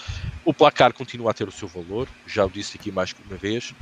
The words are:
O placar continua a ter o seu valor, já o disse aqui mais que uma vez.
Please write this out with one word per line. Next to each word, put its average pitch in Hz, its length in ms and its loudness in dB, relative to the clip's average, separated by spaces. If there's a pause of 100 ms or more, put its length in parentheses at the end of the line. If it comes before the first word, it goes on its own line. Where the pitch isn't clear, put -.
(440)
O 160 100 2
placar 143 400 8
continua 120 380 -2
a - 20 -6
ter 107 140 -4
o 95 40 -12
seu - 160 -12
valor, 90 400 -8 (200)
já 101 180 2
o 92 40 0
disse 98 280 -10
aqui 101 140 -8
mais 95 220 -2
que - 140 -20
uma 95 100 -12
vez. 107 440 -4